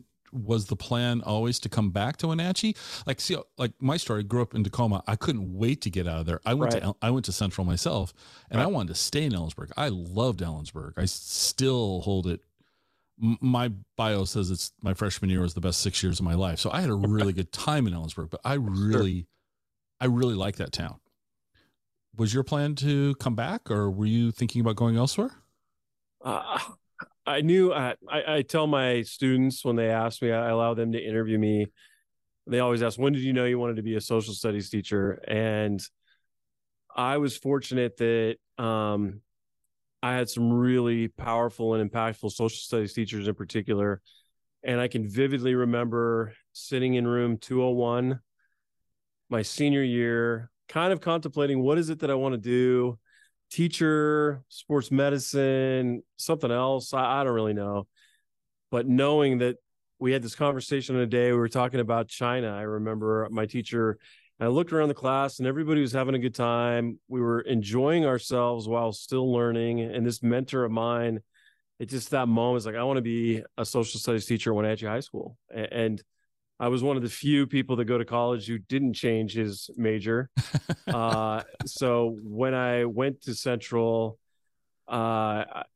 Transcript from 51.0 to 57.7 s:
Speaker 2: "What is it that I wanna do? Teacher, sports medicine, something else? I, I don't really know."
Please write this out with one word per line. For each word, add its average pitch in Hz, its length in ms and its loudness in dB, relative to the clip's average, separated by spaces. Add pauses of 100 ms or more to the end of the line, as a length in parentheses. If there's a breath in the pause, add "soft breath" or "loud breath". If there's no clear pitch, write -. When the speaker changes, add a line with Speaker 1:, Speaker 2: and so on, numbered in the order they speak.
Speaker 2:
"What 143 160 4
is 165 120 0
it 156 100 -6
that 147 120 0
I 135 40 2
wanna 131 220 0
do? 123 640 2 (520 soft breath)
Teacher, 151 1000 2
sports - 400 -2
medicine, 131 1120 2 (160)
something 151 340 0
else? 127 420 0
I, 131 280 2
I - 20 2
don't 131 100 2
really 110 200 2
know." 101 340 -4 (840 soft breath)